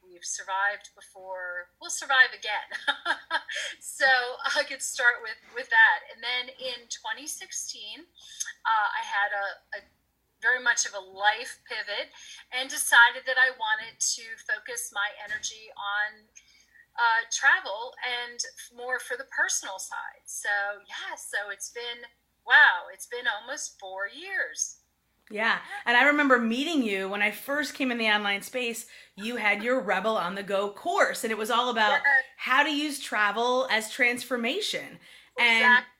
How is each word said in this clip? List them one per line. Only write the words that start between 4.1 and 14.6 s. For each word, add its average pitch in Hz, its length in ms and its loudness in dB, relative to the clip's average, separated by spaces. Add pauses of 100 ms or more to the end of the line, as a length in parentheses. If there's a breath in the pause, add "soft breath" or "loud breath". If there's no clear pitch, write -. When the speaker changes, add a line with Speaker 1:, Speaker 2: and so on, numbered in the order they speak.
Speaker 1:
I 294 80 2
could 269 180 -6
start 240 420 2
with, 220 140 -10 (180)
with 262 140 -8
that. 233 300 8 (140)
And 226 80 -18
then 247 340 -4
in 247 320 -8
twenty 233 400 -10
sixteen, 254 800 -12 (600 loud breath)
uh, 440 280 2
I - 100 -4
had 202 300 0
a, 196 140 -4 (300)
a 202 40 -12 (600)
very 247 200 2
much - 240 0
of - 80 -10
a 196 80 -8
life 208 680 -2
pivot 214 460 -6 (400 loud breath)
and 262 160 -4
decided 254 560 6
that 262 160 0
I 254 160 6
wanted 220 420 -4
to - 240 -2 (220)
focus 220 480 -6